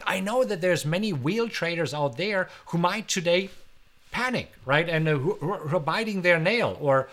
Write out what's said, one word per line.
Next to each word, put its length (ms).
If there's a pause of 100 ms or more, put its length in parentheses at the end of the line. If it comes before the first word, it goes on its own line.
I 160
know 240
that 160
there's 240
many 280
wheel 360
traders 460
out 220
there 320 (180)
who 120
might 300
today 420 (600)
panic, 420 (140)
right? 220
And, 200
uh, 80
who, 180
who 420
are 40
biting 420
their 160
nail 420
or, 320